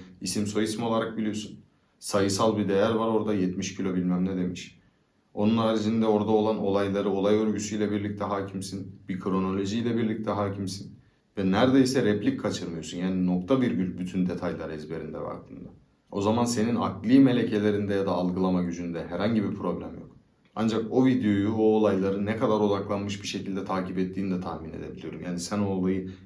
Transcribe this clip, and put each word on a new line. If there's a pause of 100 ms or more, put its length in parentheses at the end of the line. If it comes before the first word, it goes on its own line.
(200)
isim
soy
isim
olarak
biliyorsun. (380)
Sayısal
bir
değer
var
orada.
"Yetmiş
kilo
bilmem
ne."
demiş. (560)
Onun
haricinde
orada
olan
olayları,
olay
örgüsüyle
birlikte
hakimsin.
Bir
kronolojiyle
birlikte
hakimsin. (460)
Ve
neredeyse
replik
kaçırmıyorsun.
Yani
nokta
virgül
bütün
detaylar
ezberinde
ve
aklında. (420)
O
zaman
senin
akli
melekelerinde
ya
da
algılama
gücünde
herhangi
bir
problem
yok. (440)
Ancak
o
videoyu,
o
olayları
ne
kadar
odaklanmış
bir
şekilde
takip
ettiğini
de
tahmin
edebiliyorum.
Yani
sen
o
olayı (160)